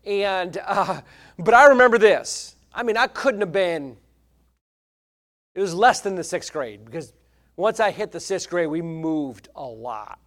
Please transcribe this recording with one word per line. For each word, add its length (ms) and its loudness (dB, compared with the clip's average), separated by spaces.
And, 580 -4
uh, 380 -4
but 160 2
I 120 10
remember 320 8
this. 580 2
I 100 -8
mean, 120 -2
I 120 0
couldn't 340 -2
have 100 -4
been, 460 -4
it 40 -8
was 160 -2
less 240 4
than 160 -6
the 80 -6
sixth 300 -8
grade, 320 -10
because 260 -14
once 240 -2
I 100 2
hit 220 -10
the 80 -12
sixth 280 -6
grade, 180 -2
we 140 -4
moved 760 -8
a 80 -14
lot 600 -14